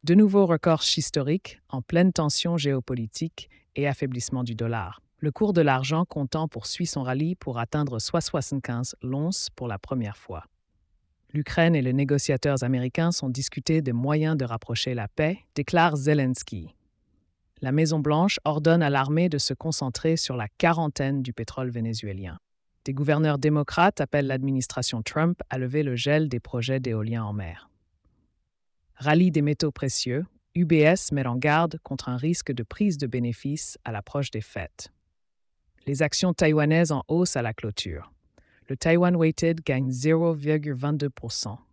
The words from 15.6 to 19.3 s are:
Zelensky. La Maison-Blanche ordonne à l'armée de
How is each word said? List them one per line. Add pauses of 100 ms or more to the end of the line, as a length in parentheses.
Zelensky. (880)
La
Maison-Blanche
ordonne
à
l'armée
de